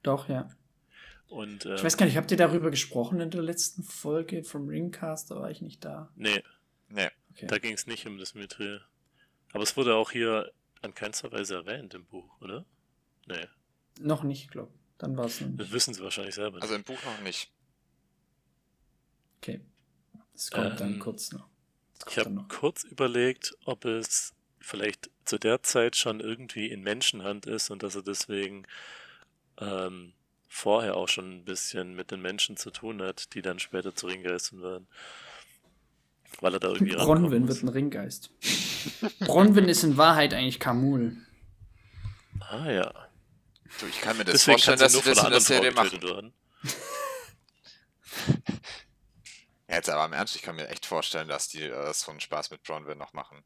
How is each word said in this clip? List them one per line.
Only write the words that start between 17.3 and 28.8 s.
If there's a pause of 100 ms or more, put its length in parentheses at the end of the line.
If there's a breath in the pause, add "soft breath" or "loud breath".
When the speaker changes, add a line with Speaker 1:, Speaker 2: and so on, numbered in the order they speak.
Speaker 1:
Okay. (720)
Das
kommt
dann
Speaker 2:
Ähm,
Speaker 1:
kurz
noch. (460)
Das
kommt
Speaker 2:
ich
hab
Speaker 1:
dann
noch.
Speaker 2:
kurz
überlegt, (100)
ob
es (260)
vielleicht (140)
zu
der
Zeit
schon
irgendwie
in
Menschenhand
ist
und
dass
er
deswegen, (960 loud breath)